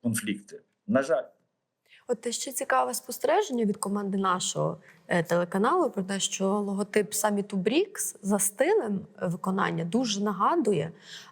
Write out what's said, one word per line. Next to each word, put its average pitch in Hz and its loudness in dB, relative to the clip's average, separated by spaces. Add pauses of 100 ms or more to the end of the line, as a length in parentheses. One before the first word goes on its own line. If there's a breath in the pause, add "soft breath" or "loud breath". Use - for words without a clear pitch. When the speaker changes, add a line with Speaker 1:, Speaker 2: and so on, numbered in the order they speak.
Speaker 1:
конфлікти. 107 -4 (260)
На 123 2
жаль. 135 0 (840 soft breath)
Speaker 2:
От 240 -4
ще - -8
цікаве 254 0
спостереження 262 0
від 202 2
команди 202 -2
нашого, 180 0 (280 loud breath)
е, 175 2
телеканалу 196 2
про 196 -4
те, 190 -4
що - -2
логотип 202 0
саміту 202 0
брікс 233 0
за 202 2
стилем 240 2 (160)
виконання 175 0
дуже 208 -2
нагадує 208 2 (400 loud breath)